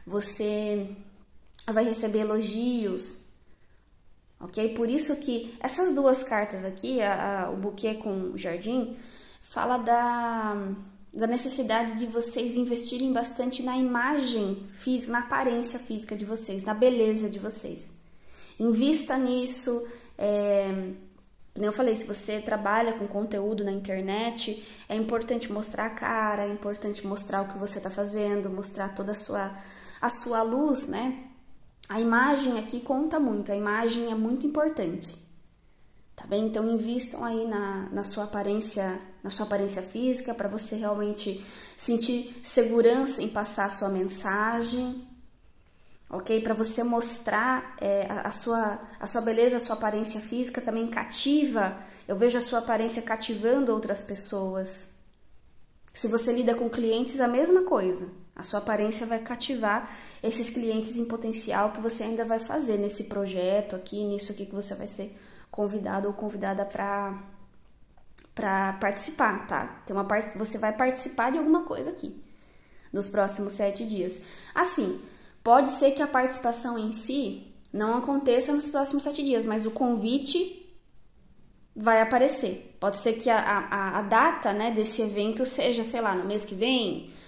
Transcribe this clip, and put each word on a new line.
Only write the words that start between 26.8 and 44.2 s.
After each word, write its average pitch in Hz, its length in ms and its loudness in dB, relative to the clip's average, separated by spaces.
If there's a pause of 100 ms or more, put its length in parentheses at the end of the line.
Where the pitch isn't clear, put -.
mostrar 196 360 0
o 196 80 -6
que 202 80 -12
você 196 240 -2
tá 185 80 -8
fazendo, 202 600 -4
mostrar 196 460 -6
toda 202 160 -8
a 208 40 -2
sua, 202 360 -2 (480)
a 240 100 0
sua 233 340 6
luz, 262 440 0
né? 240 380 -6 (640)
A 220 100 -4
imagem 247 580 2
aqui 226 220 -8
conta 302 400 -2
muito, 208 320 -2
a 202 40 -2
imagem 226 540 -2
é 220 60 -4
muito 240 320 -2
importante, 294 720 -4 (960)
tá - 100 -18
bem? 214 200 -2
Então, 220 240 -2
invistam 233 560 0
aí 226 200 -4
na, 202 440 -6
na 202 160 -6
sua - 180 4
aparência, 202 720 0 (240)
na 202 80 -8
sua 208 160 0
aparência 196 360 -2
física, 240 520 -4
pra 214 140 0
você 214 300 0
realmente 208 640 -4 (320)
sentir 240 680 2
segurança 233 800 6
em - 60 -2
passar 214 380 2
a 202 40 0
sua 202 200 4
mensagem, 233 1160 -2 (1040)